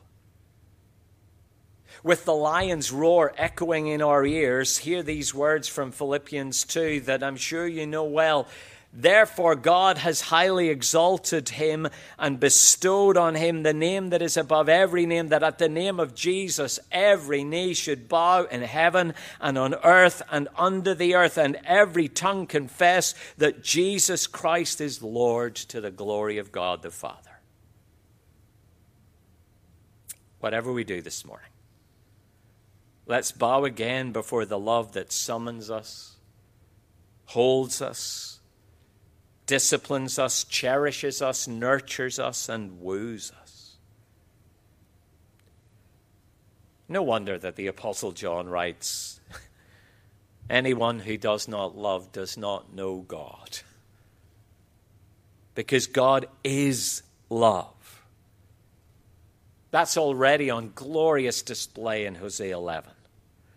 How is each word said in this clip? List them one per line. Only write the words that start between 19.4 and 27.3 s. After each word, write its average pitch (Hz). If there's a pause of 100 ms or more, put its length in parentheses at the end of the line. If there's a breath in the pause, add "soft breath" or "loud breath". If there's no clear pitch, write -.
and 139
on 135
earth 180
and 143
under 190
the 175
earth, 175
and 147
every 175
tongue 190
confess 175 (240 loud breath)
that 139
Jesus 180
Christ 165
is 139
Lord, 120
to -
the 104
glory 104
of 95
God 90
the 85
Father." - (3000)